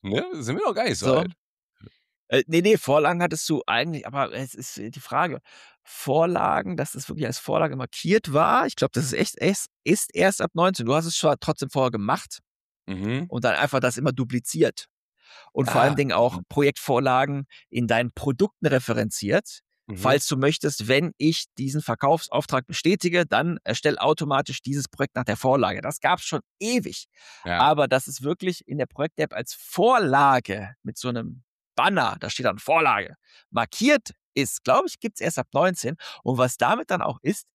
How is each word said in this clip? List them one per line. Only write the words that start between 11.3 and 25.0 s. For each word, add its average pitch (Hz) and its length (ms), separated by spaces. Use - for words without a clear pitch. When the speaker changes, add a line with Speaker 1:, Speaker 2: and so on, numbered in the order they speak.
Speaker 2:
trotzdem 147 300
vorher 131 200
gemacht 113 500
Speaker 1:
Mhm. 104 420
Speaker 2:
und 120 160
dann 113 100
einfach 131 260
das 123 160
immer 135 160
dupliziert. 127 720
Und 123 180
vor 120 100
Speaker 1:
Ah. 120 40
Speaker 2:
allen 143 120
Dingen 139 160
auch 117 240
Speaker 1:
Mhm. 90 120
Speaker 2:
Projektvorlagen 139 1000
in 120 160
deinen 120 260
Produkten - 540
referenziert. 117 960
Speaker 1:
Mhm. 107 100
Speaker 2:
Falls 131 300
du 143 100
möchtest, 139 520
wenn 143 280
ich 160 300
diesen 135 240
Verkaufsauftrag 143 840
bestätige, 175 580
dann 151 400
erstell 117 340
automatisch 143 640
dieses 139 280
Projekt - 280